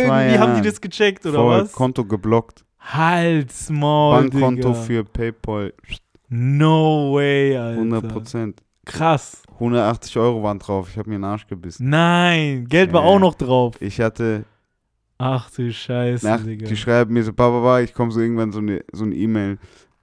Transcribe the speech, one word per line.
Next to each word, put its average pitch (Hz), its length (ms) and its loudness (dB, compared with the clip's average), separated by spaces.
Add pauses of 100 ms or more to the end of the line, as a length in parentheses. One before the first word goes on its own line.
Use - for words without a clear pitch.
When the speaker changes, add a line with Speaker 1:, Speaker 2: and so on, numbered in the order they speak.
(260)
Speaker 1:
irgendwie, 220 120 4
haben 226 160 4
die - 60 2
Speaker 2:
Jahren. 202 40 0
Speaker 1:
das 208 160 -2
gecheckt, 196 460 -2
oder 147 120 0
Speaker 2:
Voll, 120 240 4
Speaker 1:
was? 208 100 -8
Speaker 2:
Konto 127 320 -2
geblockt. 107 600 -2 (180)
Speaker 1:
Halt's 165 840 0
Maul, 147 600 4
Speaker 2:
Bankkonto 131 260 2 (140)
Speaker 1:
Digga. 120 120 0
Speaker 2:
für 113 220 -2
PayPal. 110 680 -6 (560)
Speaker 1:
No 147 840 2
way, 139 420 2
Alter. 117 240 -4
Speaker 2:
Hundert 113 280 -2
Prozent. 110 540 -8 (240)
Speaker 1:
Krass. - 560 -2 (180)
Speaker 2:
Hundertachtzig 120 560 -2
Euro 113 260 2
waren 104 160 -4
drauf, 95 320 -6
ich 92 80 -16
hab 104 80 -10
mir 107 100 -6
in 98 40 -6
den 98 100 -6
Arsch 104 160 -8
gebissen. 92 440 -8
Speaker 1:
Nein, 165 760 2
Geld 170 280 2
war 160 80 4
Speaker 2:
Ja. 160 80 4
Speaker 1:
auch 196 80 6
noch 185 160 4
drauf. 127 460 0
Speaker 2:
Ich 98 200 -6
hatte 110 440 -2 (760)
Speaker 1:
Ach 127 320 -4
du 120 200 -6
Scheiße, 123 560 -4
Speaker 2:
nach, 110 160 0
Speaker 1:
Digga. 110 240 -10
Speaker 2:
die 107 100 -4
schreiben 117 360 2
mir 117 100 2
so, 107 120 -4
"Ba, 120 160 4
ba, 120 100 0
ba", 127 220 4
ich 117 100 -6
komm 117 180 -2
so 113 100 -2
irgendwann 113 300 -2
so 104 120 -6
ne, 104 200 -4 (100)
so 107 120 -8
'ne 104 100 -4
E-Mail, 101 440 -2 (440)